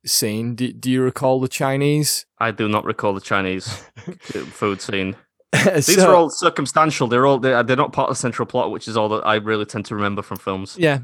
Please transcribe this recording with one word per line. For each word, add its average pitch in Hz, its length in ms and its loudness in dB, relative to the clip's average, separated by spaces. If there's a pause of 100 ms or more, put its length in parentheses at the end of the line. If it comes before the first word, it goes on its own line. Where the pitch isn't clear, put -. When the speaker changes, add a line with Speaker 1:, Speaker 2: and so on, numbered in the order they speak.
Speaker 1:
scene. 113 500 -2
Do, 120 180 -4
do 117 180 -4
you 131 120 4
recall 131 380 2
the 131 80 -2
Chinese? 143 800 0 (120)
Speaker 2:
I 113 120 0
do 107 180 -2
not 104 160 0
recall 104 300 -2
the 98 60 -6
Chinese 95 460 -2
Speaker 1:
<laughs> - 540 -14 (300)
Speaker 2:
food 98 320 -4
scene. 98 340 -6 (360)
Speaker 1:
<laughs> - 120 4 (100)
Speaker 2:
These 147 220 2
Speaker 1:
So 185 140 6
Speaker 2:
are 196 40 8
all 165 160 6
circumstantial. 151 800 0
They're 123 180 4
all, 139 140 4
they're, 123 240 2
they're 127 120 2
not 135 160 0
part 135 160 0
of 131 80 -2
the - 40 -8
central 120 260 -4
plot, 107 240 -2
which - 160 -10
is 110 100 -4
all 107 120 2
that 107 180 -2
I 107 80 2
really 107 300 0
tend 104 220 -6
to 110 100 -6
remember 101 260 -2
from 98 140 -10
films. 95 420 -6
Speaker 1:
Yeah, 147 260 2